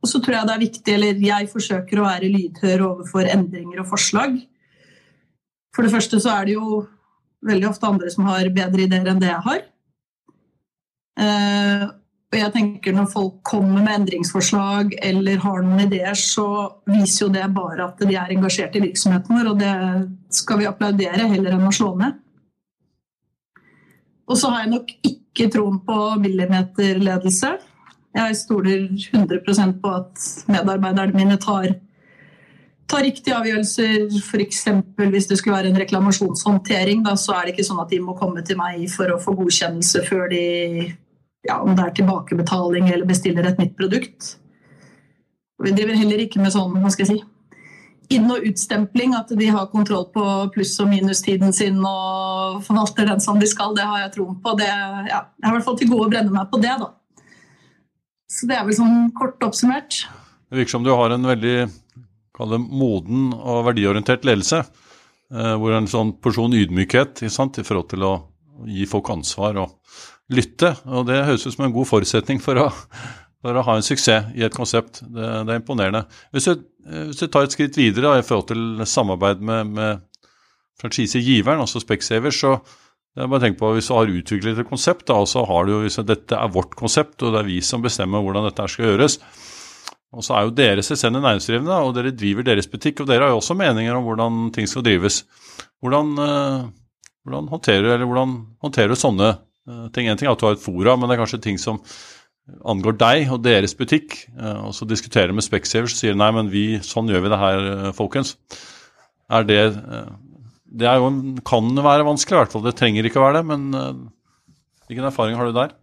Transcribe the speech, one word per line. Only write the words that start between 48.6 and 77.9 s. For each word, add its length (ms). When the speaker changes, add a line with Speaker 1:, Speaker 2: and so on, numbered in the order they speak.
Speaker 1:
at 160
de 160
har 220
kontroll 420
på 100
pluss- 300
og 80
minustiden 640
sin 240
og 880
forvalter 420
den 140
som 160
de 100
skal. 280
Det 100
har 160
jeg 140
troen 260
på. 160
Det, 80
ja, 560
jeg 240
har 80
i 20
hvert 80
fall 140
til 100
gode 200
å 40
brenne 200
meg 180
på 100
det, 200
da. 100
Så 160
det 80
er 80
vel 120
sånn 400
kort 280
oppsummert. 580
Speaker 2:
Det 80
virker 180
som 100
du 80
har 200
en 160
veldig, 280
kall 220
det, 100
moden 720
og 300
verdiorientert 580
ledelse, 380
eh, 280
hvor 160
en 120
sånn 320
porsjon 360
ydmykhet, 640
ikke 120
sant, 280
i 60
forhold 260
til 140
å 60
gi 200
folk 240
ansvar 480
og 160
lytte, 380
og 200
det 180
høres 180
ut 80
som 140
en 80
god 140
forutsetning 520
for 160
å, 120
for 160
å 80
ha 100
en 80
suksess 540
i 80
et 80
konsept. 480
Det, 260
det 80
er 80
imponerende. 440
Hvis 140
du, 160
eh, 220
hvis 100
du 80
tar 180
et 100
skritt 220
videre 300